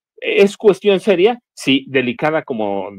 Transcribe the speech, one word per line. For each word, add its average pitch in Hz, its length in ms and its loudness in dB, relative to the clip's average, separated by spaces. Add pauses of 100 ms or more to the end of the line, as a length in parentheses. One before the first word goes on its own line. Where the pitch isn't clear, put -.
(160)
¿es - 400 0
cuestión 196 440 2
seria? 208 380 2 (160)
Sí, 135 340 -2
delicada, 139 540 -2
como 101 560 -6